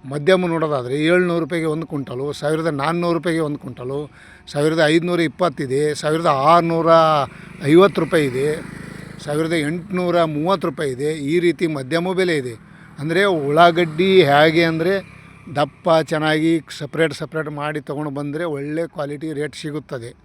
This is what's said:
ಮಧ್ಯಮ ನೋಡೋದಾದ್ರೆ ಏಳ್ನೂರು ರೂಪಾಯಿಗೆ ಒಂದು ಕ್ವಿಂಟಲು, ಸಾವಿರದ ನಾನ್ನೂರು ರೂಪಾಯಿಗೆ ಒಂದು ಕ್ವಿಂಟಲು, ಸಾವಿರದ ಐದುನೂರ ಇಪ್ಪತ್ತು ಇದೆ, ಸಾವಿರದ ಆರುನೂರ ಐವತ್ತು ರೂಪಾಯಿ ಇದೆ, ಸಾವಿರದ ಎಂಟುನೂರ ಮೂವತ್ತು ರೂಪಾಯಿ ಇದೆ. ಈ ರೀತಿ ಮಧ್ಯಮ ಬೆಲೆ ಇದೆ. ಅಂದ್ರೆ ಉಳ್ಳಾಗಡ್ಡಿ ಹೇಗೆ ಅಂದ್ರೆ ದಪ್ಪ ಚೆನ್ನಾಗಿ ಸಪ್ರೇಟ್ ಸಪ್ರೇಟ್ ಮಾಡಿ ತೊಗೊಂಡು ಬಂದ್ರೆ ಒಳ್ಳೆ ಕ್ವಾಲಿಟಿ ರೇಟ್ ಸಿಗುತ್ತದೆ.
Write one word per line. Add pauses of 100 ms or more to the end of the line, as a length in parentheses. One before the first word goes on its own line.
ಮಧ್ಯಮ
ನೋಡೋದಾದ್ರೆ (140)
ಏಳ್ನೂರು
ರೂಪಾಯಿಗೆ
ಒಂದು
ಕ್ವಿಂಟಲು, (140)
ಸಾವಿರದ (120)
ನಾನ್ನೂರು
ರೂಪಾಯಿಗೆ
ಒಂದು
ಕ್ವಿಂಟಲು, (520)
ಸಾವಿರದ (100)
ಐದುನೂರ (100)
ಇಪ್ಪತ್ತು
ಇದೆ, (180)
ಸಾವಿರದ (200)
ಆರುನೂರ (840)
ಐವತ್ತು
ರೂಪಾಯಿ
ಇದೆ, (760)
ಸಾವಿರದ (120)
ಎಂಟುನೂರ (100)
ಮೂವತ್ತು
ರೂಪಾಯಿ
ಇದೆ. (220)
ಈ (120)
ರೀತಿ (100)
ಮಧ್ಯಮ
ಬೆಲೆ
ಇದೆ. (440)
ಅಂದ್ರೆ (240)
ಉಳ್ಳಾಗಡ್ಡಿ (220)
ಹೇಗೆ
ಅಂದ್ರೆ (600)
ದಪ್ಪ (220)
ಚೆನ್ನಾಗಿ (280)
ಸಪ್ರೇಟ್
ಸಪ್ರೇಟ್ (100)
ಮಾಡಿ
ತೊಗೊಂಡು
ಬಂದ್ರೆ (120)
ಒಳ್ಳೆ (100)
ಕ್ವಾಲಿಟಿ
ರೇಟ್
ಸಿಗುತ್ತದೆ. (120)